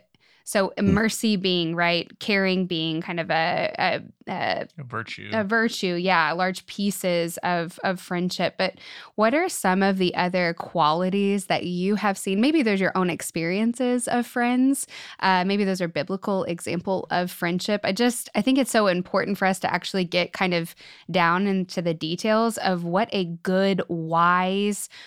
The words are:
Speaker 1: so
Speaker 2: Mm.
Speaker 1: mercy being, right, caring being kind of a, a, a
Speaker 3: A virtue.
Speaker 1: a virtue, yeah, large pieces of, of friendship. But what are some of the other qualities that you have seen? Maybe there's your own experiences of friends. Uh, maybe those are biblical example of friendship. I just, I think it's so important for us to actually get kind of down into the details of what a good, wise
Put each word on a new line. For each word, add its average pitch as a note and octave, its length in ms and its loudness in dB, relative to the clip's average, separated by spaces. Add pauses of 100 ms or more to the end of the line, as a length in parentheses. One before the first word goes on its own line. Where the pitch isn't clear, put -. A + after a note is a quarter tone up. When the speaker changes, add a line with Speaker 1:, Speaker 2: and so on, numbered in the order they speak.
(440)
Speaker 1:
so G3 320 0
Speaker 2:
Mm. G3 180 4
Speaker 1:
mercy G#3+ 420 2
being, F3 400 0
right, E3+ 420 0
caring F#3+ 480 0
being D#3+ 340 -2
kind E3+ 200 -6
of E3 100 -6
a, D#3+ 480 0
a, F3 240 0 (260)
a A#2 380 -4 (100)
Speaker 3:
A D3+ 80 -14
virtue. A2 480 -10
Speaker 1:
a A3 120 -2
virtue, A3 500 0
yeah, F3 380 2
large F#3 340 -2
pieces F3 760 -2
of, F3 400 -2
of F#3 160 -2
friendship. F3+ 580 -2
But F#3+ 160 0 (400)
what A3+ 200 2
are F4 140 0
some F#3+ 360 2
of G3 140 2
the F#3 180 2
other F3+ 380 0
qualities F#3 920 2
that - 180 0
you F3+ 300 0
have G3 240 0
seen? G3 220 0
Maybe D4+ 240 4
there's G3+ 160 2
your F#3 160 2
own F#3 120 2
experiences A3 1000 -2
of A#3+ 180 0
friends. B3+ 600 2 (320)
Uh, F#3 240 4
maybe G3+ 180 2
those F#3+ 180 0
are F3 80 0
biblical F#3+ 560 -2
example E3+ 680 -4
of F3+ 200 0
friendship. F#3 540 -2
I G3 80 0
just, A#3+ 420 0
I G#3 80 2
think C4 160 4
it's C4 140 0
so G#3+ 160 4
important F#3 500 0
for G3 80 2
us F#3+ 140 2
to - 120 0
actually F#3 320 -2
get E3+ 280 0
kind F3+ 220 0
of E3+ 200 -2 (340)
down F3 380 2
into F#3+ 340 0
the E3+ 140 0
details G#3+ 640 0
of F3+ 240 0
what F3+ 300 0
a F#3+ 140 0 (180)
good, F#3+ 440 2
wise F3+ 1000 0 (180)